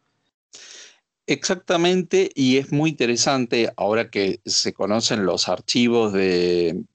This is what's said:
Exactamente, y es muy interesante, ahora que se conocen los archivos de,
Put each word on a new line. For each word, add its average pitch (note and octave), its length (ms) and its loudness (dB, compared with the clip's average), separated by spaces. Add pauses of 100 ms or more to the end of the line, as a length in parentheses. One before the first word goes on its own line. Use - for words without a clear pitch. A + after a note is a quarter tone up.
(1300)
Exactamente, F3+ 1080 0
y C3 220 2
es C3+ 140 -2
muy D3+ 180 2
interesante, B2 880 0
ahora G#2+ 320 0
que G2 340 -2
se - 300 -4
conocen G#2+ 520 0
los F2 220 0
archivos A#2 640 0
de, F2+ 720 0 (140)